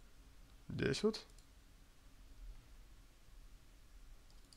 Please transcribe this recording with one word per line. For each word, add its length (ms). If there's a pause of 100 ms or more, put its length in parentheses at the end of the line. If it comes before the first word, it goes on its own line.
(680)
здесь 340
вот. 220 (3250)